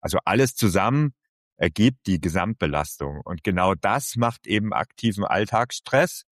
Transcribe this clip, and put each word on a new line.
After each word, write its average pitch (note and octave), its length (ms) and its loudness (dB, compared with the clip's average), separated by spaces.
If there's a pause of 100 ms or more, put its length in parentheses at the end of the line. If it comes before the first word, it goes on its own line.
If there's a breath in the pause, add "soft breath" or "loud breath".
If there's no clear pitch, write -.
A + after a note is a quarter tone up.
Also - 240 -2
alles B2 300 2
zusammen A#2 580 2 (440)
ergibt G#2 500 2
die F#2 140 2
Gesamtbelastung. D2+ 1040 -2
Und F2 180 -10
genau F#2 320 2
das G2 400 -2
macht A#2 320 -2
eben G#2+ 260 -2
aktiven G2+ 520 -2
Alltagsstress. B2 1000 -2 (120)